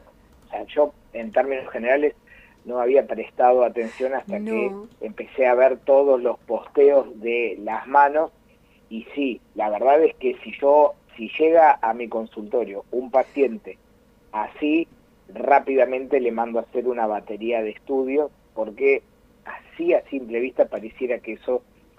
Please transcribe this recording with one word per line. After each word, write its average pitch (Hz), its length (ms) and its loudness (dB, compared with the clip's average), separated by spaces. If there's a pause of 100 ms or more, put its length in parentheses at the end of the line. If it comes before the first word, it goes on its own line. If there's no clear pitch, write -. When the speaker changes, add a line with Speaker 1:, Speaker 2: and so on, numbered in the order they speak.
(480)
Speaker 1:
O - 20 -20
sea, 104 140 -10 (120)
yo, 147 160 2 (220)
en 113 180 -10
términos 131 400 -2
generales, 135 440 0 (500)
no 123 140 -6
había 123 260 2
prestado 123 580 2
atención 117 520 -4
hasta 196 240 -8
Speaker 2:
No. 208 480 -6 (120)
Speaker 1:
que - 60 -10
empecé 110 400 -4
a 123 80 4
ver 127 320 4
todos 139 340 4
los 120 200 -4
posteos 139 640 2 (160)
de 117 400 -4
las 110 240 -8
manos. 143 460 2 (600)
Y 113 220 -12
sí, 135 260 -4 (140)
la 107 160 -4
verdad 131 340 4
es - 120 2
que 123 280 -4
si 110 160 -16
yo, 147 360 4 (200)
si 110 220 -12
llega 160 420 6
a 113 140 0
mi 120 160 -8
consultorio 110 800 -6
un 123 220 -6
paciente 123 680 -2 (540)
así, 151 560 -4 (440)
rápidamente 131 880 0
le 120 120 -2
mando 117 260 -4
a 113 60 -2
hacer 120 240 -6
una 120 180 -2
batería 107 560 -6
de 107 80 -6
estudios, 135 640 -4 (240)
porque 120 480 -2 (420)
así - 480 -6
a 143 160 2
simple 117 300 -8
vista 127 260 -2
pareciera 117 540 -8
que 110 140 -12
eso 123 280 -6 (380)